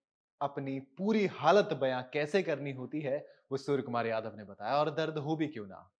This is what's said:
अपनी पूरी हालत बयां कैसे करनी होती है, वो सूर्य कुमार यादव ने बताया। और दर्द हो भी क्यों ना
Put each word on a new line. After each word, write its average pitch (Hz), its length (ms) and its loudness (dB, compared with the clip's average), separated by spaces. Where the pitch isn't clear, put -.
अपनी 143 400 -2
पूरी 202 460 0
हालत 175 460 6
बयां 131 300 0
कैसे 151 300 2
करनी 143 300 -4
होती 127 280 -6
है, 143 260 -2
वो 135 60 -2
सूर्य 139 240 0
कुमार 120 240 -2
यादव 110 300 -2
ने 107 80 -12
बताया। 104 320 -2
और 151 140 4
दर्द 156 280 -2
हो 151 180 -2
भी 156 100 0
क्यों 117 200 -8
ना 92 340 -16